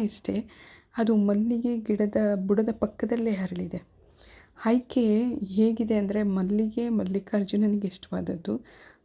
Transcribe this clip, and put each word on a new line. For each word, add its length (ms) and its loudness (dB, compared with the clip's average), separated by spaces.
ಇಷ್ಟೇ, 460 -4
ಅದು 200 2
ಮಲ್ಲಿಗೆ 600 2
ಗಿಡದ 400 -2
ಬುಡದ 380 2
ಪಕ್ಕದಲ್ಲೇ 580 -2
ಹರಳಿದೆ. 520 -4
ಆಯ್ಕೆ 680 2
ಹೇಗಿದೆ 600 0
ಅಂದರೆ, 280 0
ಮಲ್ಲಿಗೆ 640 0
ಮಲ್ಲಿಕಾರ್ಜುನನಿಗೆ 1000 0
ಇಷ್ಟವಾದದ್ದು, 800 -6